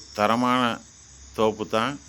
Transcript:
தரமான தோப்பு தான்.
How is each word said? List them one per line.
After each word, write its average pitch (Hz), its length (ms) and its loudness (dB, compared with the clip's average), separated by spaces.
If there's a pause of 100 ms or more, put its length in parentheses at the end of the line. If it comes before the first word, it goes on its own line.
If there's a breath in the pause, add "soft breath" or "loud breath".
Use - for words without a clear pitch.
(200)
தரமான 123 440 2 (720)
தோப்பு 107 380 0
தான். 120 180 0 (160)